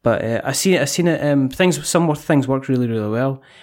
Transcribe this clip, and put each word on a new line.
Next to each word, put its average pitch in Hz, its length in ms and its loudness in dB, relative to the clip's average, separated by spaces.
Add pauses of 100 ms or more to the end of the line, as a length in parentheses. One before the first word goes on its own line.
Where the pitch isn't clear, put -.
but, 113 200 2
uh, 113 200 -2
I 135 80 -2
seen 190 240 2
it, 135 60 0
I 139 40 2
seen 170 220 -2
it, 165 180 0
um, 139 240 2
things, 151 380 0
some 170 180 2
wor-, 151 100 0
things 147 320 0
work 131 200 -2
really, 123 200 0
really 110 220 -2
well, 131 320 -2 (220)